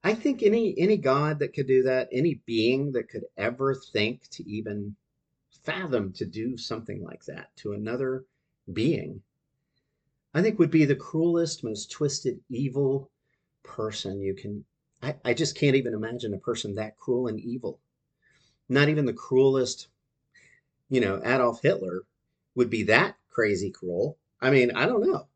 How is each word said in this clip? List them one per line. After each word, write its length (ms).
I 120
think 260
any, 380
any 180
God 420
that 140
could 140
do 160
that, 280
any 360
being 460
that 140
could 180
ever 380
think 560
to 180
even 460
fathom 500
to 120
do 320
something 460
like 220
that 320
to 160
another 520
being, 500
I 80
think 160
would 140
be 140
the 100
cruelest, 680
most 280
twisted, 480
evil 640
person 580
you 120
can, 320
I, 200
I 100
just 240
can't 180
even 180
imagine 400
a 60
person 360
that 220
cruel 300
and 120
evil. 400
Not 200
even 160
the 80
cruelest, 720
you 120
know, 220
Adolf 380
Hitler 420
would 140
be 140
that 320
crazy 420
cruel. 460
I 100
mean, 240
I 100
don't 200
know. 300